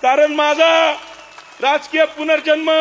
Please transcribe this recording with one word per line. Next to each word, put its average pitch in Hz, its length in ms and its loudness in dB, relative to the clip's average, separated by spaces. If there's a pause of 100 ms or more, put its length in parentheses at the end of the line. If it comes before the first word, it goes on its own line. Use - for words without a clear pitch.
कारण 294 320 2
माझा 311 580 2 (680)
राजकीय 302 420 0
पुनर्जन्म 302 640 -2 (120)